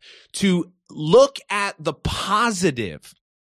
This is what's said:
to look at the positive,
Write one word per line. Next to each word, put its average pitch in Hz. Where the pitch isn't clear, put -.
to 180
look 214
at 202
the 156
positive, 175